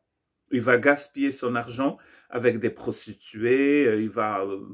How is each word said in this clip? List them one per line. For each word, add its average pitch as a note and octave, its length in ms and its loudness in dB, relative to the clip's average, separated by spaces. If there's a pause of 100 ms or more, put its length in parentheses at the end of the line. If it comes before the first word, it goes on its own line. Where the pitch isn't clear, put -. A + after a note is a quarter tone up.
(520)
Il B2+ 100 0
va B2 160 4
gaspiller C#3 540 0
son B2 240 -4
argent A#2+ 420 -4 (320)
avec A#2+ 300 0
des A2 120 0
prostituées, B2+ 1160 0
euh, G#2+ 140 2
il A2 80 -2
va, G#2+ 320 -2
euh, G2 320 -8